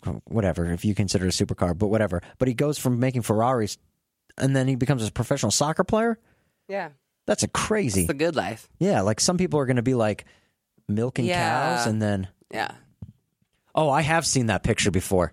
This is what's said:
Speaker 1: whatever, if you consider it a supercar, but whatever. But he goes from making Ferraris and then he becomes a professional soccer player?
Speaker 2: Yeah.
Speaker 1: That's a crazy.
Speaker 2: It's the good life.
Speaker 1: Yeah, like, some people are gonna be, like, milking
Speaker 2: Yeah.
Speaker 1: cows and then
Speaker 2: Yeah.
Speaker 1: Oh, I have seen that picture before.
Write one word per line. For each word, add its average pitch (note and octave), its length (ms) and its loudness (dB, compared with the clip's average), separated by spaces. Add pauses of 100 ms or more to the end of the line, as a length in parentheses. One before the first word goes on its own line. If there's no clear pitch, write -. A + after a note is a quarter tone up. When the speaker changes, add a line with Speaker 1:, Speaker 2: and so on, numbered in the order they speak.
(260)
Speaker 1:
whatever, F2 460 0
if E2+ 120 -4
you G#2 100 2
consider F#2 320 0
it F2+ 140 0
a G#2 60 2
supercar, F2+ 300 -2
but G2+ 120 0
whatever. G2 340 0 (160)
But B2+ 100 0
he B2+ 60 0
goes C#3+ 240 -2
from B2 220 0
making B2+ 220 0
Ferraris A2+ 560 0 (600)
and C3+ 180 0
then C3 120 2
he C3+ 80 2
becomes B2 300 0
a G2+ 60 -2
professional B2+ 380 -2
soccer D#3 340 0
player? A3+ 340 0 (500)
Speaker 2:
Yeah. F#3+ 220 -8 (360)
Speaker 1:
That's - 160 0
a - 60 -2
crazy. C#3 540 0
Speaker 2:
It's E2+ 60 -2
the - 60 0
good D3+ 220 0
life. G#2 320 -4 (100)
Speaker 1:
Yeah, F3 240 2
like, G#2+ 180 0
some F3+ 180 2
people D#3+ 220 0
are C3+ 60 0
gonna B2 160 2
be, B2+ 120 2
like, G#2+ 300 0 (640)
milking A2 360 -2
Speaker 2:
Yeah. E3 520 0
Speaker 1:
cows A#2+ 100 0
and A2 160 0
then G2 260 0 (240)
Speaker 2:
Yeah. G#2+ 200 -6 (1040)
Speaker 1:
Oh, D3+ 160 2
I C#3+ 120 2
have D#3+ 240 2
seen B2+ 200 0
that G#2+ 160 0
picture - 280 2
before. F2+ 420 2